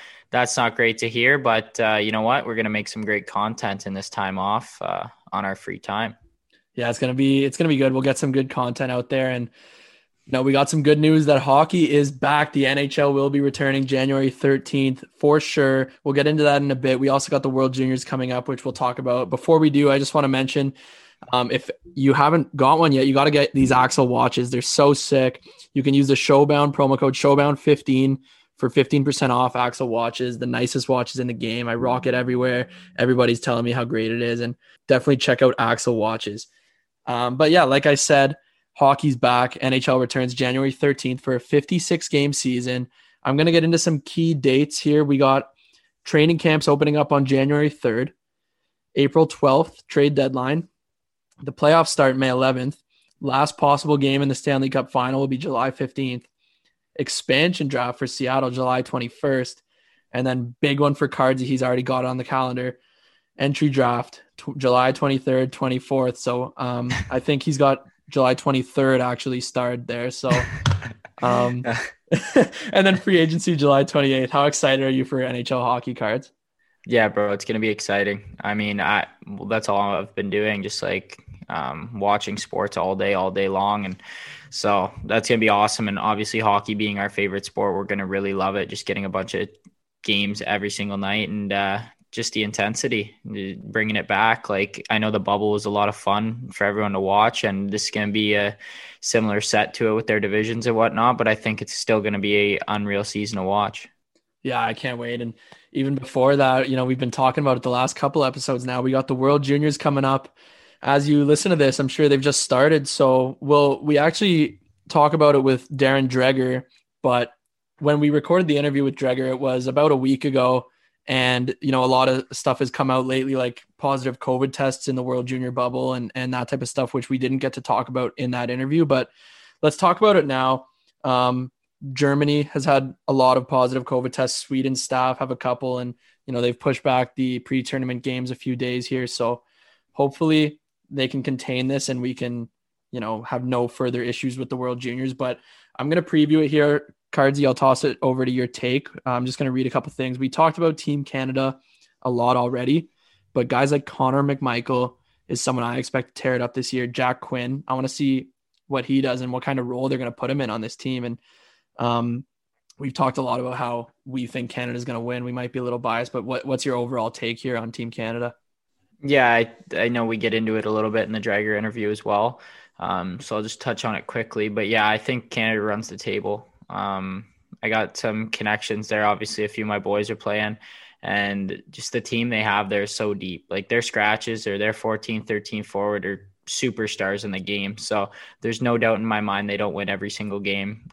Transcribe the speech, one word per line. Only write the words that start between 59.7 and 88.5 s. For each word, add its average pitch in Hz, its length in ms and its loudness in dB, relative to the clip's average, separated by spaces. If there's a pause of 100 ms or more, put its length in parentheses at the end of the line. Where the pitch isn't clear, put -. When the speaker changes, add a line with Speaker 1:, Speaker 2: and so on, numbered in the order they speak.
Speaker 2:
And 127 140 -2
then 123 340 -4
big 139 200 0
one 143 140 2
for 143 140 -2
Cardsy, 131 320 2
he's 131 220 -2
already 127 200 0
got 127 220 -2
it 127 40 -2
on 127 100 -6
the 127 60 -6
calendar. 127 540 -4 (600)
Entry 143 300 2
draft, 123 540 0 (160)
tw-, 143 180 -12
July 127 360 4
twenty-third, 131 600 0
twenty-fourth. 127 640 -2
So, 127 400 -4
um, 123 340 -4 (100)
Speaker 1:
<laughs> - 100 -8
Speaker 2:
I 131 80 -2
think 135 240 0
he's 143 160 -2
got 139 260 4 (260)
July 127 240 4
twenty-third 131 640 0
actually 123 400 -4
starred 123 460 -4
there. 120 240 -6
So, 127 200 -4 (460)
Speaker 1:
<laughs> - 460 -12
Speaker 2:
um, 123 420 0 (560)
<laughs> - 140 -6 (380)
and 190 140 4
then 190 100 4
free 185 220 2
agency, 160 380 2
July 139 280 4
twenty-eighth. 135 480 0
How 143 120 4
excited 135 400 2
are 131 60 2
you 131 160 0
for 131 160 -4
N 127 140 -4
H 120 160 -4
L 127 100 0
hockey 123 320 -2
cards? 113 380 -4 (540)
Speaker 1:
Yeah, 113 220 4
bro, 104 240 0
it's 101 120 -6
gonna 110 160 -4
be 110 80 0
exciting. 101 720 -4
I 104 120 -4
mean, 104 260 -4
I, 95 260 0 (200)
well, 98 200 -12
that's 110 220 -4
all 101 120 2
I've 101 340 -2
been 101 140 -6
doing, 104 340 -2
just, 101 200 -8
like, 95 360 -6 (300)
um, 78 520 -8
watching 104 360 -2
sports 101 400 -6
all 95 200 -2
day, 98 180 0
all 95 160 -2
day 98 180 -2
long. 101 360 -2
And 95 180 -10 (460)
so 101 420 -2 (140)
that's 107 240 -2
gonna 120 100 2
be 110 120 2
awesome. 104 380 2
And 101 100 -4
obviously 107 420 -2
hockey 104 340 0
being 104 240 -4
our 101 120 -4
favorite 98 340 -4
sport, 101 300 -4
we're 98 100 -4
gonna 98 220 -4
really 98 280 -4
love 98 220 -2